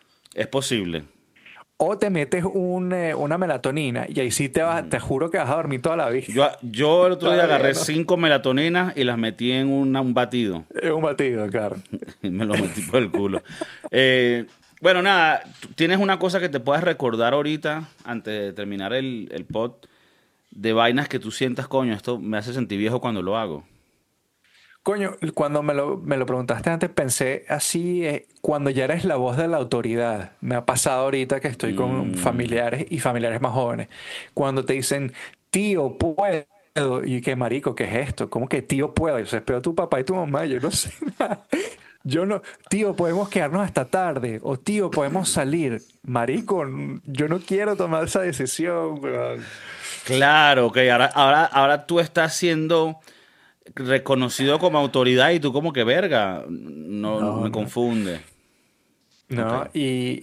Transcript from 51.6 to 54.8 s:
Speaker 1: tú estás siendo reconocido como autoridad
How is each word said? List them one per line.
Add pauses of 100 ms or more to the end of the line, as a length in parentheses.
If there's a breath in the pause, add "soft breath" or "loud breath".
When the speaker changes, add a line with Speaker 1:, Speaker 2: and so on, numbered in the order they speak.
Speaker 1:
tú
estás
siendo (760 soft breath)
reconocido
como
autoridad